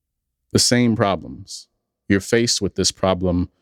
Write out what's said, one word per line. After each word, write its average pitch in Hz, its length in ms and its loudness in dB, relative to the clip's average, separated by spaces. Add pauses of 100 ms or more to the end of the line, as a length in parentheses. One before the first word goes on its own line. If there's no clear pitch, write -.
(520)
The - 60 2
same 120 380 2
problems. 98 720 -4 (400)
You're 98 140 2
faced 120 380 0
with 95 140 -4
this - 180 -2
problem 90 580 0 (120)